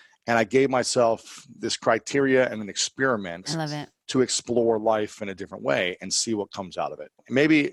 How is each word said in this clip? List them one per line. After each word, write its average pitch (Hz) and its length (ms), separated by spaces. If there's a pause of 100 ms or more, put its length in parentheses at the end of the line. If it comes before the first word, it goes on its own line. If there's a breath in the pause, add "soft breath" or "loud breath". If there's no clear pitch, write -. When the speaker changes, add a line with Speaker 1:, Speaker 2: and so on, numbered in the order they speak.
(260 soft breath)
Speaker 1:
And 117 120
I 113 60
gave 131 260
myself 120 840
this 117 220
criteria 127 760
and 110 120
an 101 80
experiment 101 800
Speaker 2:
I 165 80
love 156 160
it. 147 160 (180)
Speaker 1:
to 131 140
explore 117 560
life 107 420
in 101 80
a 98 60
different 98 280
way 110 380
and 92 140
see - 180
what 104 180
comes 92 280
out 73 140
of 76 80
it. 76 120 (160)
Maybe 147 440